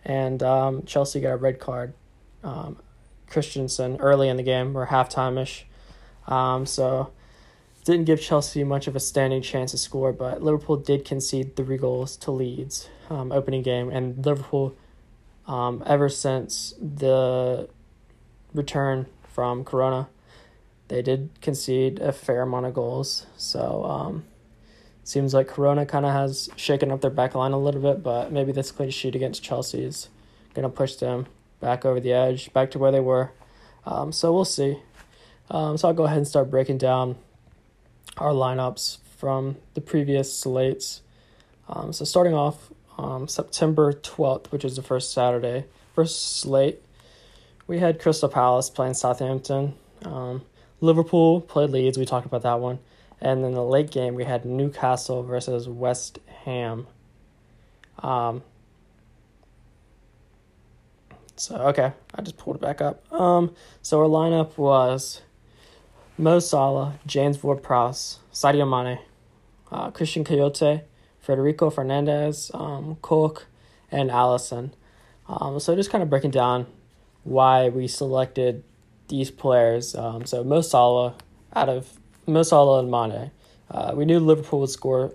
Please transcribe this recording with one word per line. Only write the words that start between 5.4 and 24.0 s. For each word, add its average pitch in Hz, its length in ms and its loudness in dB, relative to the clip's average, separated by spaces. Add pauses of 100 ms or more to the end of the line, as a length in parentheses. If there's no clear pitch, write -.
Um, 131 400 0
so 131 460 -2 (720)
didn't 170 220 4
give 156 160 4
Chelsea 147 420 0
much 139 240 -2
of 135 80 -6
a 131 40 -4
standing 131 420 0
chance 131 300 -4
to - 60 -8
score, 131 360 -2
but 131 280 -6
Liverpool 151 360 0
did 139 260 0
concede 135 520 -6
three 135 220 -4
goals 127 400 -4
to - 140 -8
Leeds, 131 560 -6 (220)
um, 135 220 -6
opening 135 300 -2
game. 123 280 -2
And 127 360 -4
Liverpool, 139 480 -2 (760)
um, 123 380 -4
ever 143 220 4
since 131 720 -4
the 127 880 0 (840)
return 139 520 -2 (180)
from 123 420 -4
Corona, 131 420 0 (800)
they 123 140 -4
did 135 280 -2 (120)
concede 131 580 -2
a 135 140 -2
fair 123 300 -2
amount 127 240 -4
of 123 60 -6
goals. 127 520 -4 (100)
So, - 480 -4
um, 73 420 -6 (760)